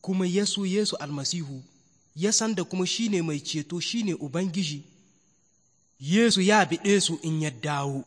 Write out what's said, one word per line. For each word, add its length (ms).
kuma 240
ya 200
so 200
Yesu 300
Almasihu, 640
ya 160
san 220
da 100
kuma 220
shi 220
ne 140
mai 180
ceto, 400
shi 220
ne 120
Ubangiji. 680
Yesu 420
ya 220
biɗe 360
su 220
in 200
ya 80
dawo. 560